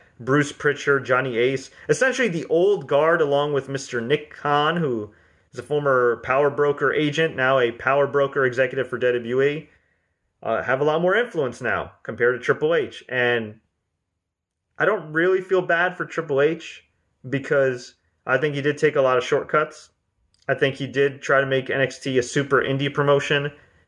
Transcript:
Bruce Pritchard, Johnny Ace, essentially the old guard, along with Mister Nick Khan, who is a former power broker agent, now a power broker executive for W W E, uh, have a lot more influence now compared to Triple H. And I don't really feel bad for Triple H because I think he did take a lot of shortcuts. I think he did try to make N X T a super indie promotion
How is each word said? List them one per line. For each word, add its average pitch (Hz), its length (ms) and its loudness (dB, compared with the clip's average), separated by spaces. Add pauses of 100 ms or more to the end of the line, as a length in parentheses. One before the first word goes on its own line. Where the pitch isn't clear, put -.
(200)
Bruce 143 320 0
Pritchard, 139 520 0
Johnny 123 340 0
Ace, 131 320 0 (180)
essentially 247 400 0
the 165 180 -4
old 175 400 0
guard, 156 340 2
along 143 320 2
with 135 160 -2
Mister 131 320 -6
Nick 120 300 -2
Khan, 147 460 0
who 123 340 -4 (420)
is 120 80 -12
a - 20 -14
former 131 640 2
power 139 260 2
broker 143 420 0
agent, 151 440 0
now 131 240 2
a 120 100 2
power 135 380 0
broker 139 360 0
executive 127 440 0
for 120 100 -6
W 123 200 0
W 120 240 0
E, 147 260 -2 (720)
uh, 113 200 -2
have 127 180 -2
a 147 40 0
lot 156 160 2
more 180 140 2
influence 170 460 -2
now 92 320 -4 (100)
compared 120 360 0
to 120 60 -14
Triple 151 300 0
H. 143 340 -4
And 120 520 0 (1160)
I 156 60 2
don't 165 280 0
really 180 280 2
feel 185 220 0
bad 180 340 0
for 160 80 -8
Triple 147 360 -2
H 160 440 0 (440)
because 135 640 -2 (320)
I 127 120 2
think 151 160 -2
he 139 80 -4
did 143 160 0
take 147 180 2
a 139 60 4
lot 127 160 4
of - 60 0
shortcuts. - 640 -2 (580)
I 135 60 0
think 135 200 0
he 139 120 -8
did 131 360 -2
try 139 180 2
to 139 60 0
make 131 240 0
N 135 100 0
X 131 180 -2
T 131 200 0
a 120 40 4
super 131 400 0
indie 139 300 -2
promotion 143 580 2 (380)